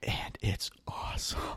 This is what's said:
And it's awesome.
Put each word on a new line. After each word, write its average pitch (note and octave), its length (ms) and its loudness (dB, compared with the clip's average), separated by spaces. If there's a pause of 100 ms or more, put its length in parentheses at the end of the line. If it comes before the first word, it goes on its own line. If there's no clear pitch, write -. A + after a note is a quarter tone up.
And - 380 0
it's - 300 2 (180)
awesome. - 680 -2